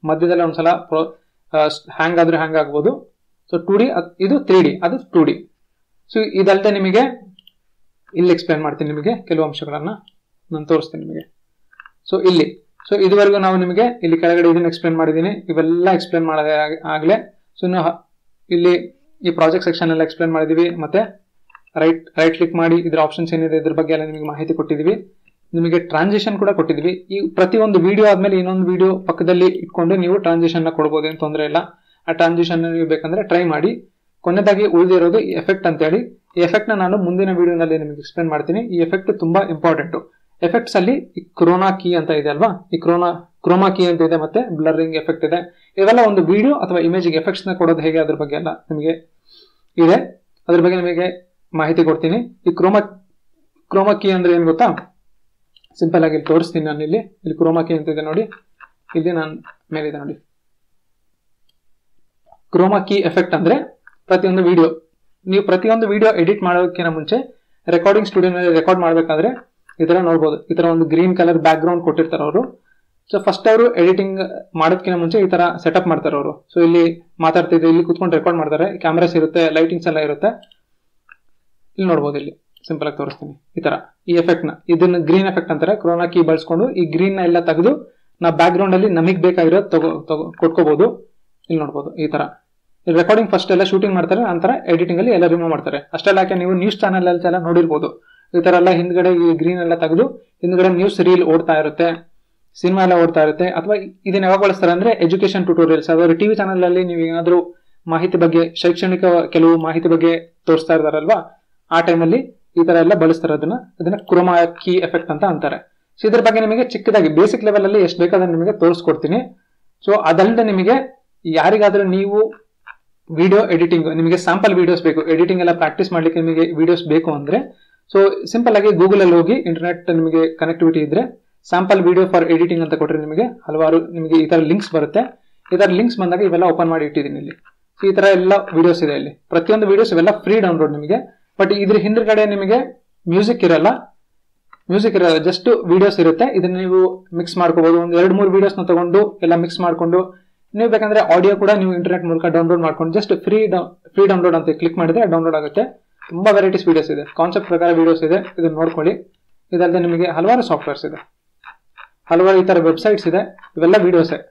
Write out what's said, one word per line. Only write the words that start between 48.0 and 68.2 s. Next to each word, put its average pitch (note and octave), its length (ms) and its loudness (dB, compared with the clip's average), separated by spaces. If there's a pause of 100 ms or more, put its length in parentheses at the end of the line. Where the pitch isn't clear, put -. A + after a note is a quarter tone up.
ಬಗ್ಗೆ D3 220 -6
ಎಲ್ಲ D3 120 -6 (220)
ನಿಮಗೆ D#3 220 -4 (920)
ಇದೆ, F3+ 120 4 (520)
ಅದ್ರ E3+ 160 4
ಬಗ್ಗೆ F3+ 120 2
ನಿಮಗೆ F3 300 -4 (480)
ಮಾಹಿತಿ D#3+ 300 0
ಕೊಡ್ತೀನಿ. D#3+ 340 0 (280)
ಈ E3+ 80 0
chroma, G3+ 260 2 (920)
chroma G3 300 2
key G3 80 0
ಅಂದ್ರೆ F3+ 240 2
ಏನ್ E3+ 100 2
ಗೊತ್ತಾ? E3 240 2 (1080)
Simple E3 260 0
ಆಗಿ D#3 100 -2
ಇಲ್ಲಿ D#3 120 -4
ತೋರಿಸ್ತೀನಿ E3 400 0
ನಾನು. D3+ 200 -6
ಇಲ್ಲಿ, D#3+ 100 -2
ಇಲ್ಲಿ - 440 -8
chroma E3 220 0
ಕೀ E3 160 -4
ಅಂತ D3+ 100 -8
ಇದೆ D#3 220 -6
ನೋಡಿ, F#3+ 140 -2 (720)
ಇಲ್ಲಿ E3 160 -2
ನಾನು D#3 200 -6 (420)
ಮೇಲಿದೆ D3+ 280 -8
ನೋಡಿ. D3+ 120 -12 (2500)
Chroma F#3+ 360 2
key G3+ 60 -2
effect F#3 400 -2
ಅಂದ್ರೆ E3+ 220 0 (500)
ಪ್ರತಿಯೊಂದು F#3 360 0
video, E3+ 260 4 (580)
ನೀವು F#3+ 240 0
ಪ್ರತಿಯೊಂದು A3 380 0
video G#3+ 220 2 (120)
edit G3+ 200 0
ಮಾಡೋದಕ್ಕಿಂತ F3 560 0
ಮುಂಚೆ D#3 180 -4 (520)
recording G3 400 2
ಸ್ಟುಡಿಯೋನಲ್ಲಿ F3+ 520 0